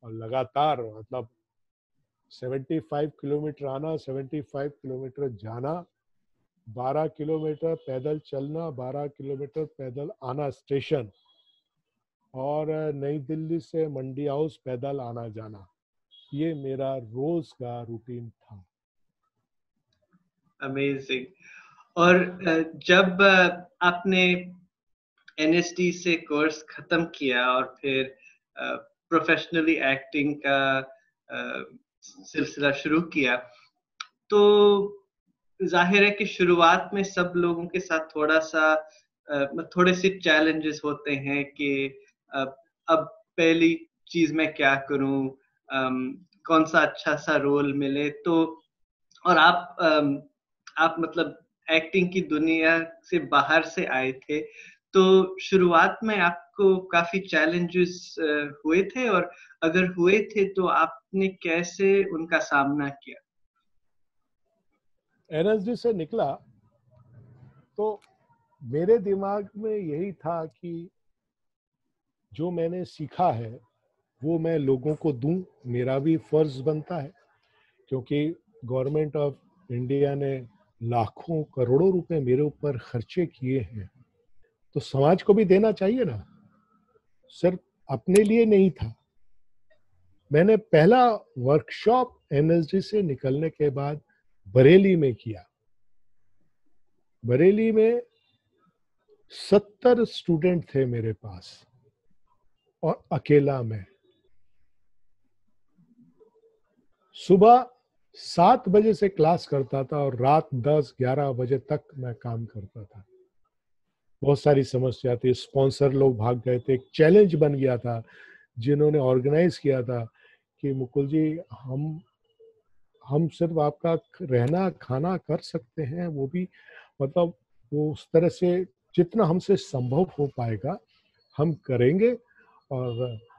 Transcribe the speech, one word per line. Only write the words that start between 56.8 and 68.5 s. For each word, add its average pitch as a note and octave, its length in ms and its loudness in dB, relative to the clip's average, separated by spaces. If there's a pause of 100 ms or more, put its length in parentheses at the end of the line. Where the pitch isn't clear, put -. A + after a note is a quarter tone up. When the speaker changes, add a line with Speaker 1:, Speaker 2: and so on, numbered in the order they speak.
Speaker 2:
challenges, F3 1000 -2
अ, D3 460 -2
हुए E3+ 180 2
थे A#3+ 260 -4
और F#3 220 0 (320)
अगर F3+ 300 0
हुए F#3 260 4
थे G3+ 340 -2
तो F#3 140 -2
आपने E3 600 -2
कैसे F#3+ 760 0
उनका E3 360 -2
सामना C#3+ 500 0
किया? B2+ 280 -4 (2250)
Speaker 1:
एनएसडी G#3 360 0
से - 180 -2
निकला E3 380 -4 (1500)
तो G#3 240 -6 (640)